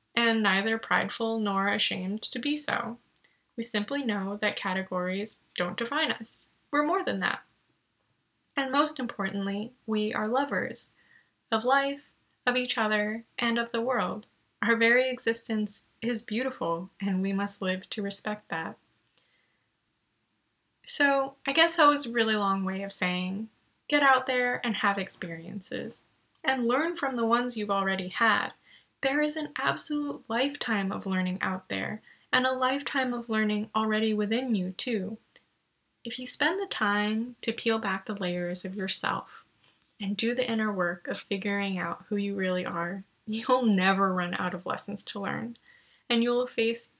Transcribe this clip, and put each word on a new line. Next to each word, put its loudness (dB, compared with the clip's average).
and 2
neither 2
prideful -2
nor 0
ashamed -2
to -6
be -2
so. -2
We -2
simply 0
know -2
that 0
categories -2
don't -2
define -2
us. -6
We're 2
more 0
than -2
that. -4
And -2
most 2
importantly, -4
we 0
are -2
lovers -2
of 0
life, 2
of 2
each 0
other, 0
and 0
of -4
the 0
world. 0
Our 4
very 6
existence -2
is -2
beautiful, -2
and 0
we 0
must -2
live -2
to -4
respect -2
that. -6
So, 4
I 2
guess 4
that 8
was 4
a -4
really 2
long 2
way -4
of -8
saying, -2
get 4
out 6
there 0
and 0
have 2
experiences, -6
and 2
learn 2
from -2
the 2
ones 2
you've -2
already 0
had. 2
There 2
is 2
an -4
absolute -2
lifetime 0
of -6
learning 0
out -4
there, -4
and 4
a 0
lifetime 0
of -6
learning 0
already 2
within 0
you, 0
too. -2
If -8
you -8
spend 2
the -2
time 0
to 0
peel 0
back -4
the -6
layers -2
of -8
yourself -2
and -2
do 2
the 0
inner 0
work -2
of -6
figuring -2
out -6
who 0
you -2
really 0
are, -4
you'll 0
never 4
run -2
out -2
of -10
lessons -4
to -8
learn, -6
and 4
you'll 2
face 0